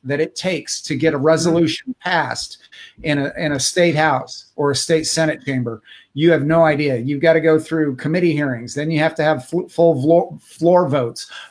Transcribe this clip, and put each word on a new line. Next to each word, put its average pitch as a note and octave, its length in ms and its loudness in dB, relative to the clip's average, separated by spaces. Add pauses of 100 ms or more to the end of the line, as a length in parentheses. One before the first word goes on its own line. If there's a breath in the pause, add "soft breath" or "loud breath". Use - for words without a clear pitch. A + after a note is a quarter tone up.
that C#3+ 160 -2
it E3+ 160 -4
takes - 460 -6
to D#3 120 -6
get D3+ 200 0
a C#3+ 40 -2
resolution E3 800 0
passed - 580 -4 (440 loud breath)
in D3 160 0
a, C#3 200 -4
in D#3 140 -4
a C#3 60 -2
state E3+ 380 0
house - 600 -2
or C#3+ 140 0
a C3 60 -2
state D#3+ 300 0
senate D#3 380 -2
chamber. B2 380 -6 (340 loud breath)
You D#3+ 140 4
have D3 140 2
no E3 180 4
idea. D3 360 2
You've C#3 220 -4
got E3 120 6
to D#3+ 80 2
go D#3 180 4
through D#3 380 -2
committee E3 360 0
hearings. B2+ 400 -4
Then D3+ 160 -6
you D#3+ 120 0
have D#3+ 160 0
to D3+ 80 0
have D3 240 0
fl-, F3+ 180 -4
full E3 300 4
vlo-, E3 440 2
floor F3 480 2
votes. B2+ 400 -4 (220 loud breath)